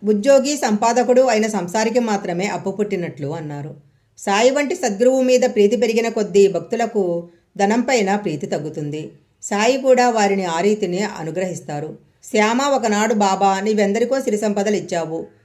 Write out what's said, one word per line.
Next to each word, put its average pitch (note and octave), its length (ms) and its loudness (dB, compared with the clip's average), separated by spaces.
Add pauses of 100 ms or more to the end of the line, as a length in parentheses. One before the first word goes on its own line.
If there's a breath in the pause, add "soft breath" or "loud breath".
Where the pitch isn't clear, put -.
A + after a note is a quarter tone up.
ఉద్యోగి C4 520 2
సంపాదకుడు A#3+ 680 2
అయిన A3 240 2
సంసారికి G#3+ 520 -2
మాత్రమే G3+ 480 -2
అప్పు F3+ 240 -6
పుట్టినట్లు," F3 580 -6
అన్నారు. D3 460 -10 (440)
సాయి G#3+ 320 2
వంటి C#4+ 240 0
సద్గురువు B3 480 0
మీద B3+ 180 4
ప్రీతి A3+ 360 4
పెరిగిన A3+ 320 0
కొద్దీ G3+ 400 4
భక్తులకు F3 800 -4 (280 loud breath)
ధనంపైన G#3+ 600 0
ప్రీతి E3+ 300 -6
తగ్గుతుంది. D3+ 680 -8 (320)
సాయి A3+ 340 0
కూడా B3+ 320 4
వారిని G3+ 340 0
ఆ E3+ 160 -2
రీతిని G3 420 0
అనుగ్రహిస్తారు. D#3+ 960 -8 (260)
శ్యామ A3+ 380 0
ఒకనాడు, A3 520 0
"బాబా, G3 460 2
నీవెందరికో G#3+ 600 0
సిరి A3 180 -2
సంపదలు G#3 380 0
ఇచ్చావు, E3 500 -6 (180)